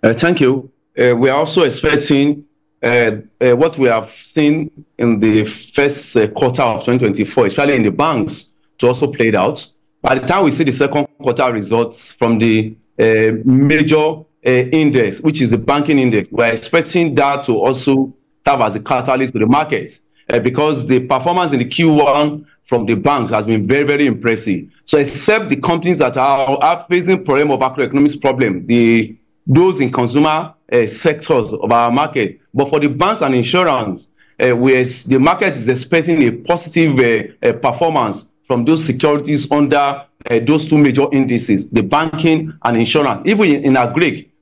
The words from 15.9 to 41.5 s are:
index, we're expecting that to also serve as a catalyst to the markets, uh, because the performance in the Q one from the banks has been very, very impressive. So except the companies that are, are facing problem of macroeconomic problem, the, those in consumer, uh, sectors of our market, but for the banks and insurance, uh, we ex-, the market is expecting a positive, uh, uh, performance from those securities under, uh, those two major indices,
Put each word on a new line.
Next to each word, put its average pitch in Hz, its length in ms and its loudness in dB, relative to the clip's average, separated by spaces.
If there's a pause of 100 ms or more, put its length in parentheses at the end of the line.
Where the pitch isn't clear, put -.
index, 110 320 0
we're 117 220 0
expecting 165 640 0
that 143 300 0
to 113 120 0
also 135 560 0 (320)
serve 139 140 2
as 110 160 -2
a 107 40 -6
catalyst 131 520 -2
to 110 80 -2
the 107 60 2
markets, 143 560 -2 (280)
uh, 120 80 2
because 127 480 -2
the 127 140 2
performance 147 500 -2
in 139 80 0
the - 60 0
Q 160 300 2
one 147 520 0 (160)
from 117 240 -2
the 113 80 2
banks 113 380 -2
has 110 140 -2
been 110 200 0
very, 139 160 2
very 143 240 0
impressive. 110 640 -2 (160)
So - 140 0
except 202 500 -2
the 143 80 -2
companies 165 420 -2
that 127 180 0
are, 135 460 0
are 170 260 0
facing 180 360 0
problem 147 260 2
of 131 100 0
macroeconomic 135 600 0
problem, 123 460 0
the, 117 500 2 (320)
those 175 300 4
in 127 140 -2
consumer, 151 600 0 (200)
uh, 120 160 4
sectors 139 640 -2
of 107 180 -4
our 117 220 2
market, 135 480 -2 (120)
but 135 160 0
for 151 120 0
the 147 80 0
banks 180 320 -2
and 139 120 0
insurance, 127 800 -2 (320)
uh, 123 140 2
we 131 180 4
ex-, 127 300 -2
the 131 160 2
market 175 320 0
is 120 160 -8
expecting 160 540 -2
a 117 100 2
positive, 165 640 -2
uh, 117 480 0
uh, 117 60 2
performance 123 800 -2 (160)
from 120 160 0
those 160 200 2
securities 147 680 -2
under, 147 240 2
uh, 139 680 -4
those 151 240 0
two 156 100 0
major 139 360 4
indices, 123 580 0